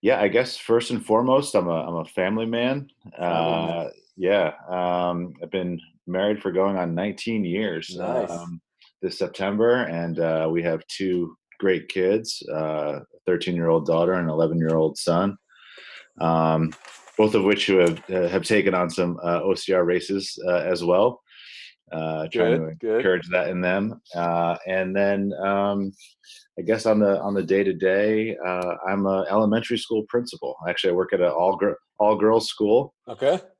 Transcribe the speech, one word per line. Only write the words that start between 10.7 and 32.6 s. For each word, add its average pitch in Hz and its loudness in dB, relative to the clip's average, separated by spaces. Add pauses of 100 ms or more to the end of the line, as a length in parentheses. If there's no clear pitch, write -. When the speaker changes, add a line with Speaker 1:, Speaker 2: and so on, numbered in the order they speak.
Speaker 1:
two 90 -4 (220)
great 90 0
kids: 101 -2 (120)
uh, 76 -4
a - -18 (240)
thirteen-year-old 85 0
daughter 85 2
and 87 0
an 80 -2
eleven-year-old 80 2
son, 92 0 (840)
um, 80 2 (440)
both 107 4
of 101 4
which 104 2
who 95 4
have, 85 4
uh, 92 0
have 90 -2
taken 98 2
on 90 0
some, 87 -2
uh, 85 0
O 92 2
C - -4
R 90 4
races, 90 -2
uh, 90 2
as 85 -2
well. 98 2 (680)
Uh, 80 -4
trying 90 2
Speaker 2:
Good, 80 -4
Speaker 1:
to 80 -10
Speaker 2:
good. 110 -2
Speaker 1:
encourage 90 0
that 90 0
in 90 -2
them. 98 -2 (160)
Uh, 85 0 (100)
and 92 -2
then, 98 0 (100)
um, 98 0 (680)
I - -10
guess 107 0
on 107 4
the, 101 4
on 101 -4
the 98 0
day-to-day, 98 2 (100)
uh, 90 -2 (120)
I'm 98 0
a 95 0
elementary 110 2
school 110 -2
principal. - -4 (140)
Actually, 90 0
I 90 2
work 92 0
at 90 2
an 87 4
all 87 2
gir-, 98 0 (200)
all-girls 107 4
school. 117 2 (140)